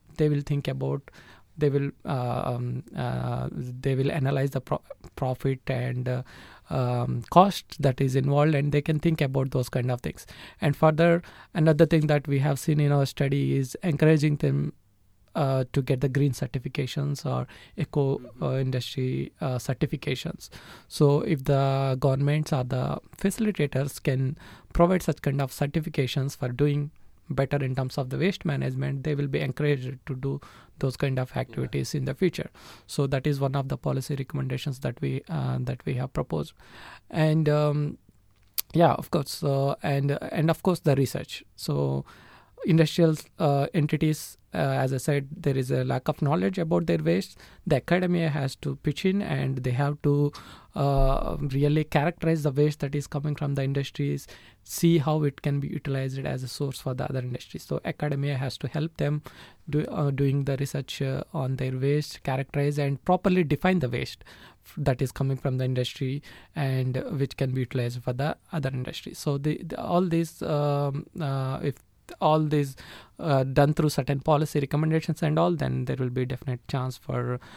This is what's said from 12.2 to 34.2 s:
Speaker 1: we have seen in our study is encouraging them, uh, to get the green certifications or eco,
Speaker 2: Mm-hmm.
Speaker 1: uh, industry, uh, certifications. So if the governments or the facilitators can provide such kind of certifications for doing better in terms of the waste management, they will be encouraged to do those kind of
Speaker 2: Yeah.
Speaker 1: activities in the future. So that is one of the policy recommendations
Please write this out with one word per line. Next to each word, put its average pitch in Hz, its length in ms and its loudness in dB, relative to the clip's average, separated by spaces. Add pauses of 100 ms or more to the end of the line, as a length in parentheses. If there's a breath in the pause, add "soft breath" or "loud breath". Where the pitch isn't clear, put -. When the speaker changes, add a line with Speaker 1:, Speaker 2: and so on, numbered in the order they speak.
Speaker 1:
we 139 120 2
have 143 180 2
seen 151 220 2
in 147 120 4
our 143 140 4
study 139 520 0
is 131 260 -2
encouraging 156 540 4
them, 143 360 0 (640)
uh, 135 380 2
to 139 80 2
get 127 200 0
the 139 80 2
green 135 220 2
certifications 135 920 -4
or 127 200 -2 (320 loud breath)
eco, 139 400 0
Speaker 2:
Mm-hmm. - 260 -12
Speaker 1:
uh, 131 140 0
industry, 131 840 -4
uh, 131 160 -2
certifications. - 920 -4 (380 loud breath)
So 143 340 4
if 143 220 -2
the 135 560 2
governments 143 540 2
or 127 100 2
the 131 360 -2 (180)
facilitators 151 840 0
can 135 360 0 (360 loud breath)
provide 175 300 4
such - 180 -2
kind 139 200 0
of 135 100 -2
certifications 143 840 -2
for 127 120 -4
doing 143 420 0 (380)
better 139 340 0
in 131 120 -2
terms 131 220 -4
of 127 120 -2
the 131 80 -4
waste 175 260 0
management, 135 640 -2
they 151 100 0
will 143 120 0
be 135 120 -2
encouraged 135 680 -2
to 135 100 -6
do 139 260 -4 (380 loud breath)
those 135 180 -2
kind 131 200 0
of 127 160 -2
Speaker 2:
Yeah. 127 80 -2
Speaker 1:
activities 127 540 -4
in 135 80 -2
the 131 100 -2
future. - 360 -2 (380 loud breath)
So 143 200 0
that 135 180 -2
is 143 140 0
one 139 160 0
of 135 140 -2
the 135 80 -2
policy 135 380 -4
recommendations 131 640 -4